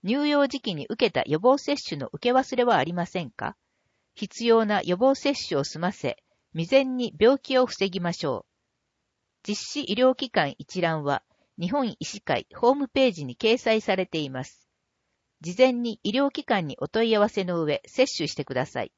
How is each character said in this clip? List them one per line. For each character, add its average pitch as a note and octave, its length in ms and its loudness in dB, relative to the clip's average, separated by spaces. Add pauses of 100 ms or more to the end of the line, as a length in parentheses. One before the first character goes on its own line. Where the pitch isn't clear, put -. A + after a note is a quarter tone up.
乳 C#4 240 0
幼 C#4+ 200 4
児 C4+ 120 -6
期 G3 140 -6
に C#3+ 160 -8
受 - 160 0
け G3 60 2
た C3 140 0
予 D3+ 120 0
防 B3+ 200 4
接 C#4+ 180 -4
種 - 200 -8
の C3+ 160 -8
受 - 180 -2
け - 20 2
忘 C4 240 0
れ A#3+ 80 2
は A#3 120 4
あ C3 80 2
り E3 80 -6
ま E3+ 140 -4
せ F3+ 160 -6
ん B2+ 80 -10
か？ - 260 -10 (580)
必 - 300 -10
要 A3+ 220 6
な G#3 160 2
予 F3+ 140 0
防 C4 180 4
接 C#4+ 180 0
種 - 240 -4
を C#3 80 2
済 - 140 -8
ま F3+ 140 -2
せ、 - 240 -6 (360)
未 E3 160 -4
然 C4 280 4
に B3 220 -4
病 B3+ 200 6
気 - 200 -4
を B3+ 80 4
防 G3 220 -2
ぎ F#3 120 -6
ま F3 120 -2
し - 140 -8
ょ B2+ 180 -4 (1000)
う。 - 40 -8
実 A#3+ 360 -8
施 - 0 -
医 G3+ 100 -2
療 B3+ 200 4
機 C4 140 -8
関 D3+ 300 0
一 F3+ 220 -8
覧 D#3+ 240 0
は、 C#3 180 0 (360)
日 F3 120 -4
本 C4 180 0
医 - 140 -8
師 - 180 -10
会 - 340 -2
ホ A#3+ 180 4
ー - 20 2
ム C#4+ 140 -4
ペ C4+ 200 2
ー A3+ 40 0
ジ E3 120 -10
に B2+ 120 -10
掲 A#3 220 2
載 A3 220 2
さ G#3 140 0
れ F#3 120 0
て - 120 -6
い D3+ 100 -4
ま C3 160 -8
す。 - 240 -20 (720)
事 F3 160 -8
前 B3+ 180 6
に A#3+ 280 -6
医 G3+ 80 0
療 C#4 200 2
機 D4 140 -8
関 F#3+ 220 0
に C3+ 140 -8
お - 80 -4
問 A3+ 220 0
い A3 60 4
合 G#3 40 4
わ G#3 80 6
せ G3 160 -4
の F3 180 -2
上、 D3+ 240 0
接 C4 200 2
種 E3 200 -4
し - 80 -8
て C#3+ 100 -6
く - 100 -10
だ B2+ 120 -2
さ - 160 -8
い。 - 160 -10